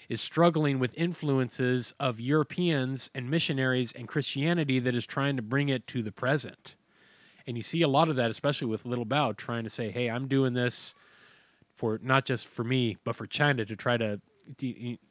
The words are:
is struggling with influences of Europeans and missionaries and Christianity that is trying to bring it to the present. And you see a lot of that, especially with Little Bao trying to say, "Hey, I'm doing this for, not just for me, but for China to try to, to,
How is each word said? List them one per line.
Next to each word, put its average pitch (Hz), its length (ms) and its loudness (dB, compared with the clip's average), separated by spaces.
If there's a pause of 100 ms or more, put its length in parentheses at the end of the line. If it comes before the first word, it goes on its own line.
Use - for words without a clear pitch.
is 117 140 -4
struggling 156 580 4
with 127 160 0
influences 131 1040 0
of 120 220 -2
Europeans 143 920 0
and 127 160 -6
missionaries 131 640 0
and 123 160 -12
Christianity 143 720 0
that 123 160 2
is 117 100 0
trying 139 300 0
to 123 60 -2
bring 135 260 0
it 131 200 -2
to 123 140 -4
the 107 120 -4
present. - 640 -4 (680)
And 120 120 -6
you 113 60 -6
see 170 180 0
a 160 80 4
lot 151 180 6
of 151 80 0
that, 117 140 2
especially 139 380 -2
with 110 180 -2
Little 120 200 -2
Bao 127 300 0
trying 117 300 -6
to 107 40 -8
say, 110 200 -4
"Hey, 120 200 -2
I'm 123 180 -4
doing 131 260 2
this 123 400 -2 (840)
for, 110 260 -2
not 131 220 2
just 123 240 -4
for - 160 -6
me, 120 400 0
but 117 120 -4
for 110 120 -10
China 139 380 0
to 107 100 -8
try 120 220 0
to, 107 240 -2 (380)
to, 120 380 -8 (120)